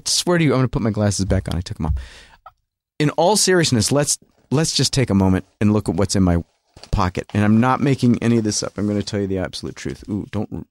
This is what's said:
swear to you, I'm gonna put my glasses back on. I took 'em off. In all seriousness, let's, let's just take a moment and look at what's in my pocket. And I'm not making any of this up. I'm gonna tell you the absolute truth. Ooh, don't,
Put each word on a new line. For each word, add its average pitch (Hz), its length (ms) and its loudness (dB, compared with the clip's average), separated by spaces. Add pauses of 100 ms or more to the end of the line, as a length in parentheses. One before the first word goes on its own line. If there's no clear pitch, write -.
swear - 320 0
to 165 60 2
you, 139 100 4
I'm 131 60 2
gonna 127 80 2
put - 140 -4
my 110 100 0
glasses 101 340 0
back 95 240 0
on. 82 80 -2
I 85 40 -2
took - 180 -10
'em 78 80 -4
off. - 80 0 (1040)
In 151 120 0
all 190 240 2
seriousness, 170 560 2
let's, 143 260 0 (320)
let's 156 260 0
just 139 180 -2
take 123 160 0
a 98 60 2
moment 95 300 2 (140)
and 104 140 2
look 107 160 0
at 92 60 -2
what's 95 200 0
in 98 80 2
my 85 200 2 (480)
pocket. - 420 -2
And 104 100 2
I'm 107 160 4
not 127 220 2
making 127 400 2
any 117 160 2
of 110 60 0
this 107 200 -4
up. - 140 -10
I'm 101 100 -2
gonna 104 160 -2
tell 104 160 -6
you 101 80 -2
the 95 120 -4
absolute - 360 -8
truth. - 340 -10
Ooh, 101 220 -6
don't, - 400 -8